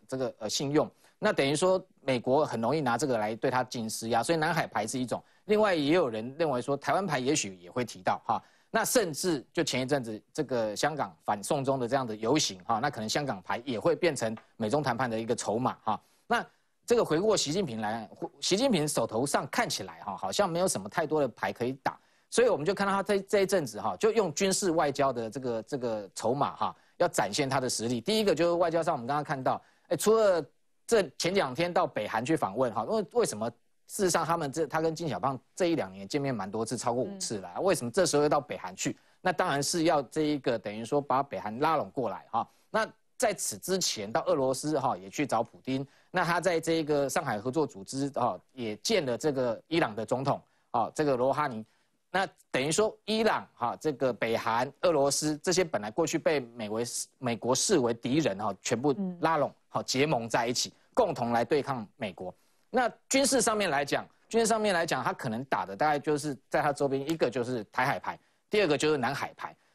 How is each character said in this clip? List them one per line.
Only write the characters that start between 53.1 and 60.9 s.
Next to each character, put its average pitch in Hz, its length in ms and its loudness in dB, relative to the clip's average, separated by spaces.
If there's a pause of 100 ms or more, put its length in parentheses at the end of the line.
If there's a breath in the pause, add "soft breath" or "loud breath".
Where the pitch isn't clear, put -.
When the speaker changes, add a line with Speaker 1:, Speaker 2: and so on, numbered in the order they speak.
Speaker 1:
朗 139 220 2 (100)
哈、 117 260 -2
这 156 120 0
个 127 200 0
北 113 240 0
韩、 117 340 0 (100)
俄 175 100 4
罗 139 180 4
斯 151 320 0
这 190 100 0
些 180 120 4
本 156 180 -2
来 107 80 -6
过 160 160 0
去 160 120 -2
被 147 220 2
美 117 300 -8
为， 113 140 -2 (340)
美 120 180 -2
国 120 200 0
视 175 240 4
为 120 120 2
敌 120 280 0
人 104 180 0
哈， 104 240 -4
全 117 180 -2
部 143 160 2 (260)
拉 160 160 2
拢、 - 120 2
Speaker 2:
嗯。 - 60 -20 (140)
Speaker 1:
好， 110 140 -4
结 131 220 2
盟 117 240 -2
在 120 160 0
一 120 80 -2
起， - 180 -4 (220 soft breath)